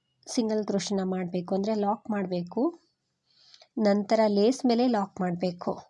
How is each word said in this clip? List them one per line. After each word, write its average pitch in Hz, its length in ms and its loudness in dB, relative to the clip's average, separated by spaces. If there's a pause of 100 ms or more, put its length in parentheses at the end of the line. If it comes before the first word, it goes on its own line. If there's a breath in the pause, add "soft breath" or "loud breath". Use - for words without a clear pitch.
(260)
ಸಿಂಗಲ್ 214 380 -2
ಕ್ರೋಶೆನ 196 440 -2
ಮಾಡಬೇಕು, 180 460 -4
ಅಂದರೆ 202 220 -2
ಲಾಕ್ 208 340 -2
ಮಾಡಬೇಕು. 185 520 -4 (1120 soft breath)
ನಂತರ 208 520 2
ಲೇಸ್ 208 360 4
ಮೇಲೆ 240 240 4
ಲಾಕ್ 208 320 -2
ಮಾಡಬೇಕು. 180 520 -2 (180)